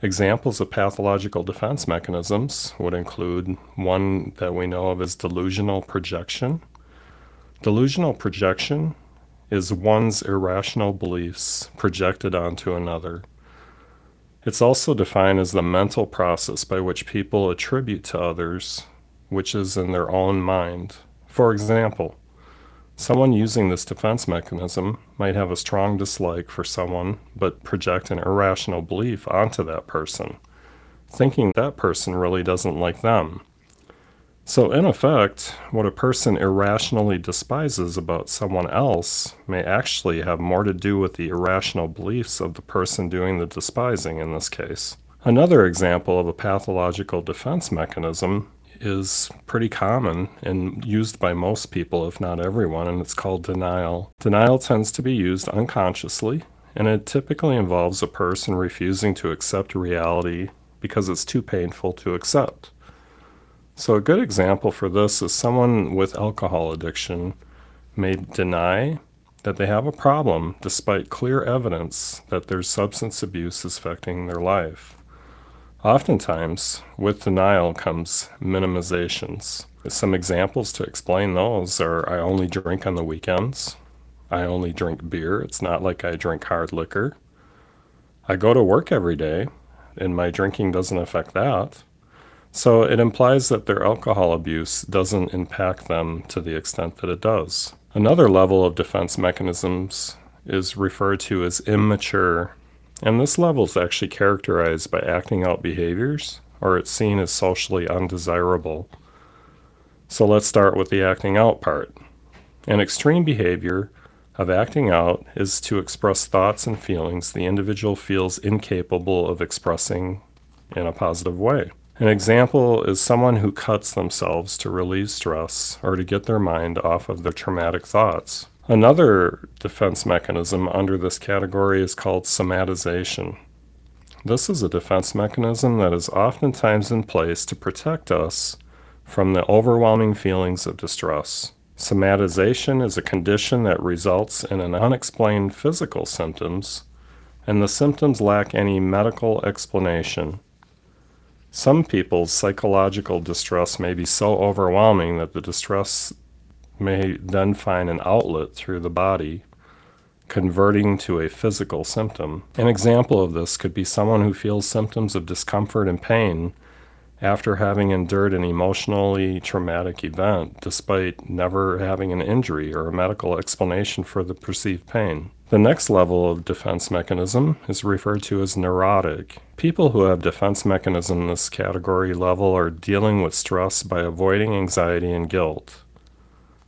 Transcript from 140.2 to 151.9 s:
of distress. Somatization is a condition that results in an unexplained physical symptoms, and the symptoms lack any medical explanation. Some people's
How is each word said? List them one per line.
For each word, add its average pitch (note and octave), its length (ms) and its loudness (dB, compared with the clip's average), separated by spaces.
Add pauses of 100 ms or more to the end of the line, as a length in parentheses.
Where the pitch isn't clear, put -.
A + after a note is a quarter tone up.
of E2+ 120 -6
distress. - 760 -6 (260)
Somatization G2 1080 2
is G2+ 140 -2
a G#2+ 40 -2
condition G2+ 640 0
that F#2+ 200 2
results F2+ 640 0
in F#2+ 160 -2
an F2 120 -2
unexplained G#2+ 800 2
physical D3 520 -4
symptoms, E2+ 800 -6 (640)
and G#2 160 0
the G2+ 60 2
symptoms C#3+ 540 2
lack G2+ 340 2
any G2+ 240 2
medical G#2+ 640 0
explanation. F2 920 -2 (1120)
Some D3+ 320 4
people's F2 480 0